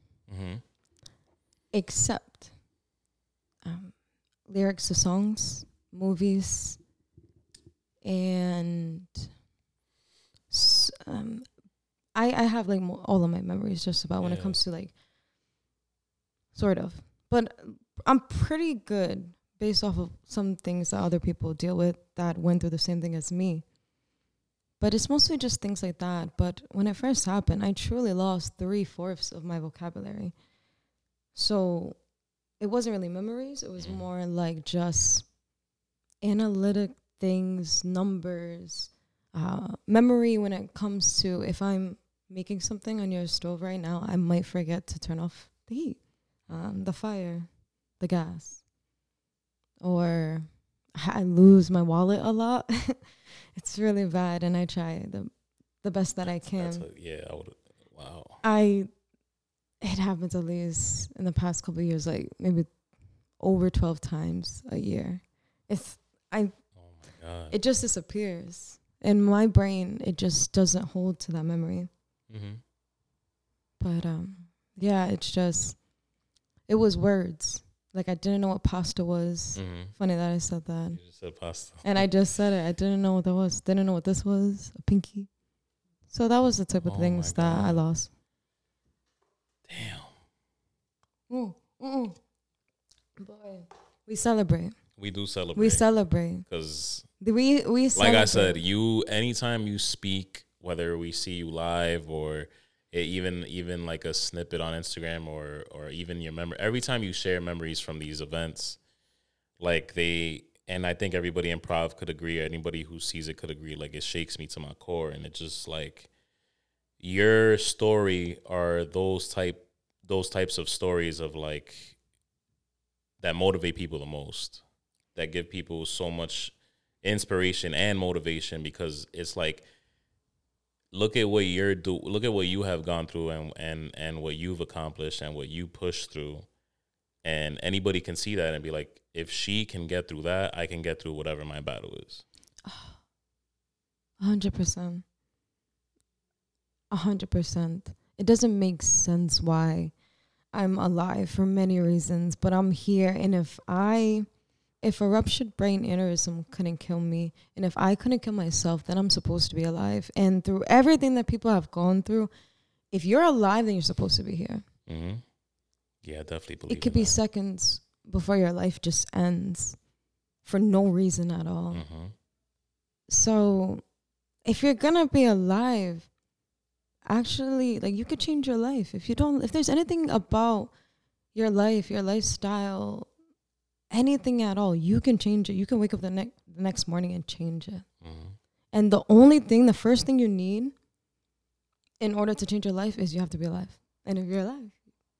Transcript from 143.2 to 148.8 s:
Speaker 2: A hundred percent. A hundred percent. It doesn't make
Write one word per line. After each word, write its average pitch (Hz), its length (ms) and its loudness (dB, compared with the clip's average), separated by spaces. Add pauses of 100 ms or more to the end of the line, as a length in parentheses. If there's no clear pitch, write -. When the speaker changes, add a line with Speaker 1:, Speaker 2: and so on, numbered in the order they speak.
Speaker 2:
A 190 40 -2
hundred 202 300 2
percent. 175 480 -4 (1900)
A 202 60 -2
hundred 185 340 -2
percent. 170 600 -2 (260)
It 196 100 -4
doesn't 226 320 6
make 185 220 0